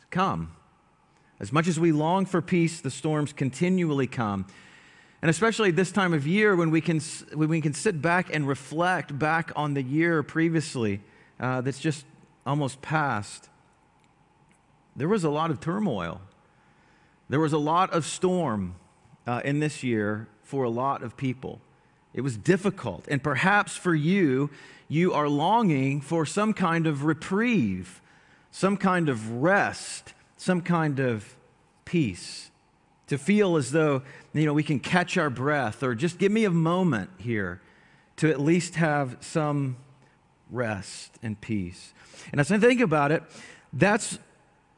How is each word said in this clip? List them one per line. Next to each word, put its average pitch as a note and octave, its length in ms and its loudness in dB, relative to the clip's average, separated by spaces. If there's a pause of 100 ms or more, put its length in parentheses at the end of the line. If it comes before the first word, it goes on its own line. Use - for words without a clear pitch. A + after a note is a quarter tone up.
(100)
come. F#2 460 -2 (840)
As G2+ 140 -8
much E3 160 2
as D#3+ 100 0
we E3 140 4
long E3+ 340 2
for F3+ 160 -2
peace, E3+ 380 0
the C3+ 100 -4
storms D3+ 420 -2
continually D3+ 760 0
come. G2+ 400 -4 (720)
And D#3+ 80 2
especially G#3+ 400 2
this F3+ 220 0
time F#3 200 2
of C#3+ 140 0
year G3+ 300 4
when E3 160 2
we D#3+ 80 4
can D#3+ 160 0
s-, - 360 -8
when D#3 180 0
we E3 100 2
can D3 120 -2
sit D#3+ 300 -2
back F3 320 0
and D3 140 0
reflect D3 680 -2
back D#3 380 -2
on D3 200 -2
the C#3 100 -2
year D#3 400 0
previously, D3 800 0 (360)
uh, B2+ 220 -2
that's C3+ 180 -6
just - 260 -4 (400)
almost C#3 380 -4
past, C3+ 680 -4 (1500)
there B2 100 -4
was G3+ 160 2
a D#3 80 0
lot D#3 220 0
of B2+ 80 -4
turmoil. A2+ 600 -4 (1080)
There B2 100 0
was D#3 140 2
a D#3+ 60 2
lot E3 340 2
of E3+ 120 0
storm, B2+ 680 -2 (500)
uh, A#2+ 200 -2
in C#3+ 160 0
this D3+ 240 -4
year G#2+ 420 -2 (160)
for C#3 220 -4
a A#2 60 -2
lot B2+ 340 -4
of A2+ 120 -12
people. B2+ 440 -6 (520)
It A#2+ 100 -6
was C3 140 -4
difficult. C#3+ 720 -2
And C#3 160 -2
perhaps F3+ 540 0
for F3 180 0
you, D3 560 2 (380)
you E3 240 2
are D3 160 0
longing D3 720 2
for D#3+ 240 0
some G#3 300 0
kind E3 320 2
of C#3+ 180 0
reprieve, D#3+ 960 0 (520)
some G3 240 0
kind F#3 320 2
of A#2 340 -4
rest, E3 720 0 (220)
some F3+ 260 0
kind D#3 380 0
of A#2 340 -2 (500)
peace, - 680 -4 (560)
to C#3+ 100 -2
feel G3 380 4
as C3 160 0
though, D3 300 2 (300)
you D3+ 140 2
know, D3 80 2
we D3+ 80 2
can C#3+ 160 0
catch F3 400 0
our D#3 100 2
breath B2+ 540 -2
or B2+ 140 0
just E3+ 220 -4
give G3 120 4
me A3 140 4
a G3+ 60 2
moment E3 680 2
here G2 420 -4 (580)
to D#3 120 4
at C3+ 100 0
least E3 360 2
have D3 440 0
some C#3+ 560 -2 (760)
rest A2 680 -6
and A2 200 -8
peace. F#2 520 -6 (380)
And C#3 100 0
as D3 120 2
I G#3+ 60 4
think A#3+ 220 6
about D3+ 300 4
it, E3 140 0 (480)
that's G3+ 480 2 (580)